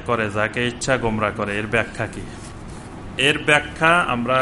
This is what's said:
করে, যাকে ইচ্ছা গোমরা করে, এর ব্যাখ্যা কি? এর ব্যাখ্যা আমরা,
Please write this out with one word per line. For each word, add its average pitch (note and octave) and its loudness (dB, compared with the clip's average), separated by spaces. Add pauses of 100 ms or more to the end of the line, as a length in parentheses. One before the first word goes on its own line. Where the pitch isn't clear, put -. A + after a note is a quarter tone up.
করে, A2+ 0
যাকে G#2+ 0
ইচ্ছা A#2+ -2
গোমরা G#2+ 0
করে, G2+ -2
এর G#2+ -2
ব্যাখ্যা A2 -2
কি? F#2+ -10 (920)
এর C#3+ 2
ব্যাখ্যা D3+ 4 (160)
আমরা, B2+ 2